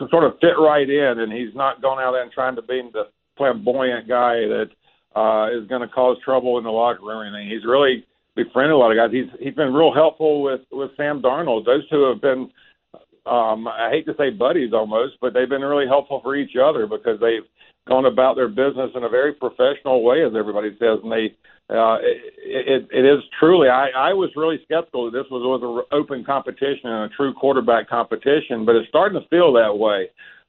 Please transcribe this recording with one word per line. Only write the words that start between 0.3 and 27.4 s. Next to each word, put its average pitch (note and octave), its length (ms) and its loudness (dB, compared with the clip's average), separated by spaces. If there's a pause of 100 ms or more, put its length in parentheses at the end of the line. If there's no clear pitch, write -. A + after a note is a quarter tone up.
fit E3 180 4
right D3+ 320 4
in, C#3 300 0
and A2 140 -6
he's A2+ 200 -8
not C3 280 -4
gone C3+ 180 -2
out B2+ 140 -2
there B2+ 100 -2
and A#2 80 -16
trying B2+ 240 -4
to A#2 60 -10
be B2+ 200 -6 (120)
the G#2+ 160 -6 (320)
flamboyant B2 680 -2
guy A#2+ 280 0 (120)
that, A2 220 -4 (460)
uh, A2 360 0
is A2+ 160 -8
gonna A#2+ 200 -6
cause B2+ 360 2
trouble B2+ 340 0
in A#2 60 -6
the A2+ 60 -8
locker A2+ 320 0
room G#2+ 160 -10
or G#2+ 80 -12
anything. G#2 240 -14
He's G#2+ 160 -10
really B2+ 400 2 (300)
befriended C3 380 0
a D3 40 4
lot A#2 140 6
of A2 60 2
guys. A2+ 140 2
He's, B2 180 -4 (100)
he's C3+ 160 -10
been C3+ 180 -2
real D3 200 4
helpful D3+ 500 2
with, C3+ 180 -2 (100)
with C3+ 240 -8
Sam D3 260 -4
Darnold. B2+ 440 -2
Those C#3+ 240 0
two D3 140 2
have B2 180 0
been, C3 280 -2 (760)
um, A2+ 420 0
I A2+ 240 -4
hate D#3 140 -2
to D#3 120 -8
say C#3+ 120 0
buddies B2 440 -2
almost, A2 460 -2
but B2 140 -4
they've B2+ 160 0
been C#3 140 -4
really C#3+ 240 -2
helpful C#3 340 -2
for C3+ 140 -6
each C#3 260 -6
other C3+ 260 0
because G#2+ 320 -4
they've A2+ 240 0 (440)
gone C3 180 2
about B2 300 2
their C3 120 0
business B2+ 480 -2
in B2 80 -8
a A#2 60 -4
very C3+ 240 0
professional B2+ 680 0
way, C3 200 4
as B2 140 0
everybody G#2 320 -4 (100)
says. A2+ 240 2
And A2+ 80 -8
they, A2 240 -4 (340)
uh, A2 320 2
it, A#2+ 200 -2 (240)
it, C3 460 -2
it B2+ 140 4
is C#3+ 140 6 (200)
truly, D#3+ 280 6
I, C3 220 4
I C3+ 240 0
was F#3 220 -2
really D#3 280 -2
skeptical C3+ 480 -4
that A#2+ 60 -6
this C#3 120 -8
was, B2+ 140 -8
was B2+ 180 -2 (300)
an C#3+ 60 0
open C#3+ 260 -4
competition C3+ 680 -4
and G#2+ 220 -6
a - 40 -20
true C3+ 180 -2
quarterback A#2+ 560 2